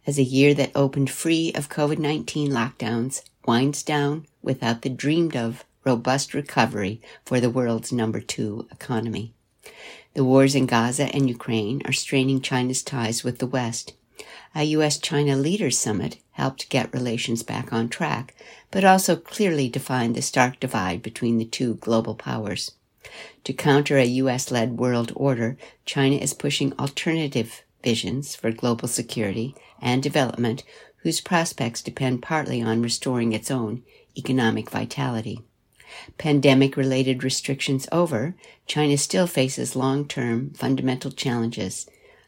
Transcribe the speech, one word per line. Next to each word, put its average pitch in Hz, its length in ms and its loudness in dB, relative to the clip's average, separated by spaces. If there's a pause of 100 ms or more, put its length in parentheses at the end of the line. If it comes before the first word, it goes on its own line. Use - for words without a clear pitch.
as 143 100 -2
a 135 60 6
year 135 320 6
that 139 180 0
opened 139 380 2
free 165 420 0
of - 160 -6
covid 151 300 0
nineteen 147 520 -2
lockdowns 117 720 -2 (240)
winds 127 380 2
down 147 420 0 (160)
without 117 400 -2
the 135 80 -4
dreamed 151 460 0
of 113 300 -4 (180)
robust 127 500 0
recovery 110 640 -2 (260)
for 123 160 0
the 120 80 2
world's 117 420 -2
number 110 300 0
two 110 500 -6
economy. 113 600 -4 (840)
The 143 80 4
wars 135 320 8
in 131 120 4
Gaza 120 460 2
and 139 160 2
Ukraine 117 560 -2
are 135 80 -2
straining 135 480 2
China's 127 400 0
ties 117 420 -4
with 123 140 -4
the 123 220 -4
West. 117 340 -6 (600)
A 151 100 0
U 156 180 4
S 151 160 2
China 143 360 2
Leaders 151 420 2
Summit - 400 -2 (160)
helped - 360 -4
get - 240 0
relations 117 480 -2
back 107 320 -8
on 117 160 0
track, 147 460 -6 (340)
but 196 140 0
also 190 320 6
clearly 165 520 0
defined 120 480 -2
the 127 60 -4
stark 131 380 2
divide 92 420 -2
between 117 380 0
the 113 60 -2
two 117 300 -2
global 113 380 0
powers. 110 580 -6 (720)
To 135 100 -6
counter 147 440 4
a 127 80 6
U 131 240 2
S-led 120 480 -2
world 120 380 0
order, 131 420 0 (280)
China 139 300 2
is - 180 -2
pushing 143 400 -2
alternative 143 880 -2 (200)
visions 120 520 -2
for 117 160 -2
global 120 360 -2
security 110 680 -4 (260)
and 123 200 2
development 135 600 0 (340)
whose - 240 -2
prospects 165 600 -2
depend 127 400 -2
partly 139 400 -2
on 117 220 2
restoring 120 500 0
its 110 160 -6
own 120 320 -2 (340)
economic 113 540 0
vitality. 113 720 -4 (800)
Pandemic-related 135 1040 4
restrictions 135 680 -2
over, 160 440 0 (320)
China 147 300 2
still 180 300 2
faces 135 480 -2
long-term 131 800 -2
fundamental 131 560 0
challenges, 113 760 -4 (400)